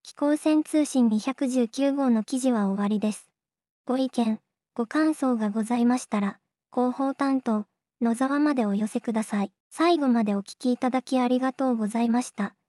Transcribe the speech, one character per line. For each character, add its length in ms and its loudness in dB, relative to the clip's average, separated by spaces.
飛 140 -20
行 200 0
船 280 2
通 200 0
信 260 2
二 100 2
百 280 -4
十 200 0
九 260 0
号 160 0
の 140 2
記 160 -4
事 120 2
は 180 2
終 120 -2
わ 60 0
り 120 0
で 120 0
す。 180 -14
ご 140 -2
意 100 0
見、 300 -2
ご 140 -4
感 260 0
想 240 0
が 140 -2
ご 100 -2
ざ 160 -2
い 80 2
ま 140 2
し 80 -10
た 140 -2
ら、 180 -4
広 240 0
報 160 -2
担 280 0
当、 260 -2
野 140 2
沢 240 0
ま 160 2
で 100 0
お 80 0
寄 140 -2
せ 120 -6
く 140 -4
だ 80 0
さ 220 -2
い。 80 -4
最 300 2
後 80 0
ま 160 4
で 100 0
お 80 -2
聞 160 -18
き 160 0
い 40 -2
た 120 -2
だ 140 -2
き 160 0
あ 80 2
り 100 2
が 160 -2
と 200 0
う 20 0
ご 120 -2
ざ 140 -2
い 80 0
ま 140 2
し 100 -12
た。 220 -6